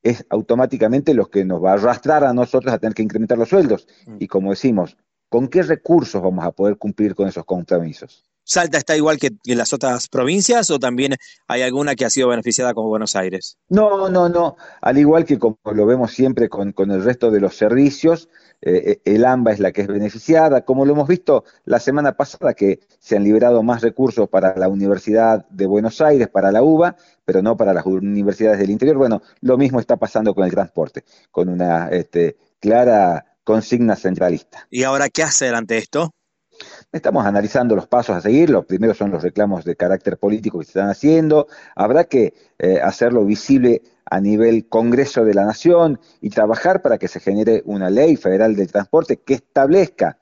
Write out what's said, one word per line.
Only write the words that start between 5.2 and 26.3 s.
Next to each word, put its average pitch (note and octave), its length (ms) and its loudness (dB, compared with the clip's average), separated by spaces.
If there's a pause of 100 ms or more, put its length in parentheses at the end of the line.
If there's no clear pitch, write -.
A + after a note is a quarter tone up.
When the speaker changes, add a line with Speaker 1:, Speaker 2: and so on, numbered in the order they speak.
Speaker 1:
¿con B2+ 200 -2
qué F3+ 160 0
recursos D3+ 580 0
vamos F2+ 220 -4
a E2+ 80 -4
poder G2+ 240 -2
cumplir G#2 400 -4
con G2+ 100 -2
esos E2+ 180 -8
compromisos? E2+ 800 -6 (260)
Speaker 2:
¿Salta E3 300 -2
está D#3 180 -2
igual D#3 220 0
que C#3 120 -2 (140)
en A#2+ 140 -2
las A#2 140 -4
otras B2 340 -4
provincias F#3+ 640 0
o D3 80 0
también B2+ 380 -2 (320)
hay B2 140 -4
alguna C3+ 340 -4
que B2+ 80 -4
ha A2+ 60 -2
sido C3 180 0
beneficiada A#2+ 460 -2
como A2 140 -4
Buenos G#2+ 280 -4
Aires? F#2+ 420 -8 (100)
Speaker 1:
No, G3 400 2
no, F3+ 200 2
no. E3+ 280 -2 (240)
Al C3 180 0
igual D#3 260 4
que C#3+ 160 0
como A2 240 -2
lo G#2 200 0
vemos A#2+ 280 2
siempre B2+ 360 0
con, G2 220 -6
con G2 220 -2
el F#2+ 100 -2
resto A#2 300 0
de G#2 80 2
los G2 160 -2
servicios, C#3 720 0 (340)
eh, F2+ 240 0
eh, G2+ 180 -2
el G#2+ 200 2
amba B2+ 260 2
es G2+ 80 -2
la F#2 140 -2
que G#2 80 -6
es G2 80 -4
beneficiada, B2 760 0
como C3+ 220 0
lo C#3+ 60 4
hemos D3 160 0
visto D#3+ 340 2 (220)
la A#2+ 160 0
semana C#3+ 360 -2
pasada, - 380 -4
que G2 240 0 (220)
se - 160 -2
han G2+ 80 0
liberado A2+ 400 4
más A#2 180 -2
recursos A2+ 460 -2
para F#2+ 280 0
la F#2 120 0
Universidad G2+ 800 0
de G2 180 -4
Buenos G#2+ 340 -2
Aires, C#3+ 280 4
para G2 240 0